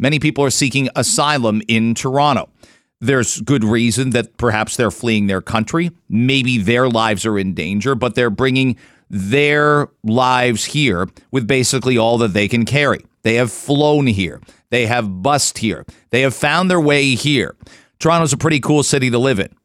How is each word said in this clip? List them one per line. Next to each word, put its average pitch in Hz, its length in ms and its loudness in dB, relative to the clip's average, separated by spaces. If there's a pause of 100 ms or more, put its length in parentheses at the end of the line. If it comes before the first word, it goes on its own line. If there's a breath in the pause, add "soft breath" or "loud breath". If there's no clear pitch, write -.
many 147 180 2
people 147 260 0
are 131 60 2
seeking 135 460 0
asylum 123 720 0
in 113 260 2
Toronto. 135 540 0 (520 soft breath)
There's 120 400 0
good 139 220 0
reason 117 480 0
that 113 260 -2
perhaps 110 400 -2
they're 113 140 2
fleeing 107 380 0
their 95 120 -2
country. 165 520 -4 (160)
Maybe 127 500 0
their 120 300 2
lives 110 360 0
are 107 140 0
in 95 160 -2
danger, 101 400 -2
but 120 220 -2
they're 123 120 2
bringing 131 480 0 (320 soft breath)
their 147 800 0 (140)
lives 123 640 0
here 98 420 0 (220 soft breath)
with 127 160 -2
basically 127 500 0
all 113 220 2
that 110 160 0
they 101 140 2
can 117 160 0
carry. 127 420 0 (160)
They 113 140 2
have 123 160 0
flown 147 560 0
here. 95 320 -2 (300 soft breath)
They 120 160 2
have 107 360 -4
bused 139 360 0
here. 87 280 -4 (240 loud breath)
They 127 120 2
have 135 120 0
found 165 340 0
their 180 120 2
way 143 340 2
here. 127 400 -2 (460 loud breath)
Toronto's 160 320 2
a - 60 -2
pretty 156 220 0
cool 151 220 2
city 135 280 0
to 120 80 0
live 127 200 2
in. - 160 -6 (100)